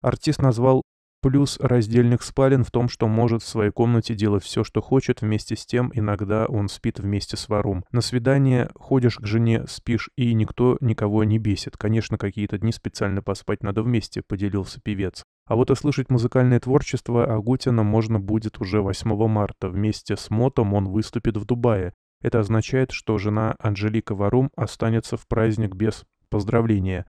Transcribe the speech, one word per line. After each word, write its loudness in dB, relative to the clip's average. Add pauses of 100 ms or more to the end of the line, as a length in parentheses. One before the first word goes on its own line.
Артист -2
назвал 2 (400)
плюс 2
раздельных 2
спален 2
в -4
том, 0
что -2
может 2
в -16
своей 0
комнате 2
делать 0
всё, -2
что -2
хочет, 0
вместе -2
с -14
тем -2
иногда 0
он -2
спит -6
вместе -4
с -10
Варум. -2
«На 0
свидание 2
ходишь 2
к -10
жене, 2
спишь, -6
и 0
никто 2
никого 2
не 2
бесит. -2
Конечно, -2
какие-то -4
дни 0
специально -4
поспать -4
надо -2
вместе», -2
поделился -4
певец. -6 (220)
А 0
вот 4
услышать 0
музыкальное 4
творчество 0
Агутина 0
можно 2
будет -4
уже 0
восьмого 0
марта. 0
Вместе -2
с -10
Мотом 2
он 2
выступит -2
в -6
Дубае. 0 (300)
Это 2
означает, 0
что -2
жена -2
Анжелика -2
Варум 2
останется -2
в -10
праздник 0
без -2 (260)
поздравления. 0